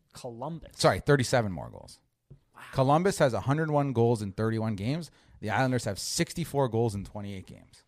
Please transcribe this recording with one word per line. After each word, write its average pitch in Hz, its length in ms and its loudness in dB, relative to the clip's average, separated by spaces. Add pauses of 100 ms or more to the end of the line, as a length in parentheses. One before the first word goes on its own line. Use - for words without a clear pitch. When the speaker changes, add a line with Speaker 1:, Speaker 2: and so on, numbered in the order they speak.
(120)
Speaker 1:
Columbus. 131 640 -10
Speaker 2:
Sorry, 127 260 4
thirty-seven 123 520 2
more 58 180 -8
goals. - 280 -20 (560)
Speaker 1:
Wow. - 60 -20 (120)
Speaker 2:
Columbus 156 460 4
has 135 140 6
a 101 80 -2
hundred 151 300 0
one 143 220 2
goals 117 300 2
in 98 100 -6
thirty-one 110 440 -2
games. 139 340 -4 (300)
The 104 100 -6
Islanders 127 360 2
have 98 120 -4
sixty-four 143 680 -2
goals 113 260 0
in 98 100 -6
twenty-eight 101 420 -12
games. - 400 -20